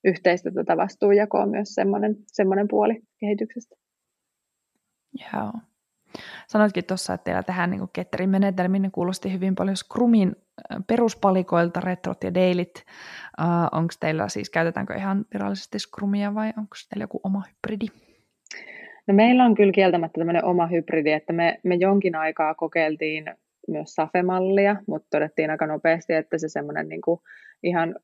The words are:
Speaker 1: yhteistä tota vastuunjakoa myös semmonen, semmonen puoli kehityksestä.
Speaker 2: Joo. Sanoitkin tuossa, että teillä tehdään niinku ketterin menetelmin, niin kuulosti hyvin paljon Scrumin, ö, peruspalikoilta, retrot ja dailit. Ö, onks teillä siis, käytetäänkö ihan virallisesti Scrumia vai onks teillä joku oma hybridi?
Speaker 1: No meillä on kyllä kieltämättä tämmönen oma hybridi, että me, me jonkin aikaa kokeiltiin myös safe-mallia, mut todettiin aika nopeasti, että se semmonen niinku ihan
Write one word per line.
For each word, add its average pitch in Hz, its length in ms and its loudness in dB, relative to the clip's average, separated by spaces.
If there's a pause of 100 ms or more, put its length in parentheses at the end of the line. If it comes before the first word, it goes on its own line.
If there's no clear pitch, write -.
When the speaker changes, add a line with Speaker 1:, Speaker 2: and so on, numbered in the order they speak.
Speaker 1:
yhteistä 180 480 2
tota 175 260 0
vastuunjakoa 202 680 2
myös 208 300 -4
semmonen, 202 400 0 (120)
semmonen 196 400 2
puoli 214 340 2 (180)
kehityksestä. 214 560 -6 (1600)
Speaker 2:
Joo. 214 180 -6 (960)
Sanoitkin 208 380 2
tuossa, 185 280 -4
että - 100 -6
teillä - 200 -2
tehdään 180 260 -2
niinku 190 240 -6
ketterin 180 360 -4
menetelmin, 190 520 2
niin 196 100 -2
kuulosti 185 420 -4
hyvin 190 220 -2
paljon 190 220 -2
Scrumin, 226 580 2 (380)
ö, - 140 -10
peruspalikoilta, 185 920 2
retrot 180 440 -6
ja 185 100 -4
dailit. 180 520 0 (540)
Ö, - 40 -2 (280)
onks 165 260 -2
teillä 160 300 -2
siis, 202 220 -8
käytetäänkö 165 460 -2
ihan 196 380 -2
virallisesti 202 460 -6
Scrumia 202 560 -4
vai 214 220 -4
onks - 320 -12
teillä 208 140 -8
joku - 200 -8
oma 196 240 -2
hybridi? 214 380 -8 (1200)
Speaker 1:
No 202 60 4
meillä 240 300 8
on 226 120 6
kyllä 202 160 6
kieltämättä 175 480 2
tämmönen 170 260 0
oma 175 220 2
hybridi, 165 440 0
että 151 220 -2
me, 170 300 0
me 180 120 0
jonkin 190 400 2
aikaa 160 400 -2
kokeiltiin 156 680 -2 (420)
myös 160 280 -8
safe-mallia, 185 800 2 (120)
mut 156 220 -6
todettiin 156 400 -2
aika 156 180 -2
nopeasti, 160 460 0
että 160 240 -2
se 156 120 -4
semmonen 151 400 -6
niinku 165 320 -2 (420)
ihan 170 400 0